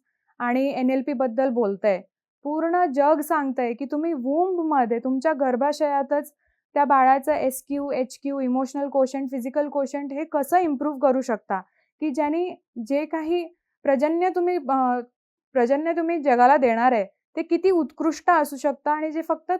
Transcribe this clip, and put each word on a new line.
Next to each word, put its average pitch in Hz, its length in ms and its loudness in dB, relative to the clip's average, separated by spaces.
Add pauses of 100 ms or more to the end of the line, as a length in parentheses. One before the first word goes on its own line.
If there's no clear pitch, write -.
(380)
आणि 247 380 0
एनएलपी 262 360 0
बद्दल 262 360 0
बोलतंय. 202 540 0 (400)
पूर्ण 330 420 0 (100)
जग 285 260 4
सांगतंय 269 520 -2
की 240 120 -8
तुम्ही 302 280 -4
वूम्बमध्ये, 294 840 0
तुमच्या 262 340 -2
गर्भाशयातच 285 1000 -2 (420)
त्या 285 100 4
बाळाचं 269 480 4
एसक्यू, 285 580 -2
एचक्यू, 269 500 -4
इमोशनल 262 480 -2
कोशंट, 269 420 0
फिजिकल 269 380 -4
कोशंट 277 440 -4
हे 294 120 -6
कसं 311 340 0
इम्प्रूव्ह 294 400 0
करू 262 220 2
शकता, 208 400 -4 (400)
की 302 100 -2
ज्यांनी 311 440 -2 (320)
जे 285 180 -2
काही 320 400 -4 (380)
प्रजन्य 302 460 2
तुम्ही, 359 280 0 (120)
अ, 254 320 0 (520)
प्रजन्य 277 400 2
तुम्ही 330 300 0
जगाला 254 340 6
देणार 247 360 4
आहे 214 120 0 (320)
ते 320 60 -4
किती 339 280 0
उत्कृष्ट 320 600 -2
असू 294 260 2
शकतं 285 340 -2
आणि 302 220 -2
जे 320 100 -4
फक्त 320 380 -4